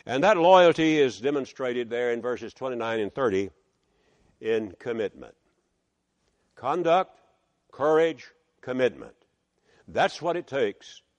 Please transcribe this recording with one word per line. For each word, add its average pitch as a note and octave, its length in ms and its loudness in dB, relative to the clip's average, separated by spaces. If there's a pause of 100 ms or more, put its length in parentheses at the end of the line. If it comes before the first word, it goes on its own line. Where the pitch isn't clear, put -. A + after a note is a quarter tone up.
And C3 180 -2
that G3+ 140 4
loyalty E3 600 6
is B2 200 2
demonstrated B2 680 -6
there A#2+ 220 -4
in A#2 100 -4
verses A2+ 320 -8
twenty-nine A2+ 460 -6
and G2+ 140 -4
thirty G2 360 0 (920)
in A2 400 -4
commitment. G2 540 -8 (1200)
Conduct, E3 640 0 (520)
courage, D#3 560 0 (340)
commitment. G#2 540 -4 (720)
That's C#3 340 -2
what E3+ 160 -4
it F3 80 -10
takes - 560 -6 (180)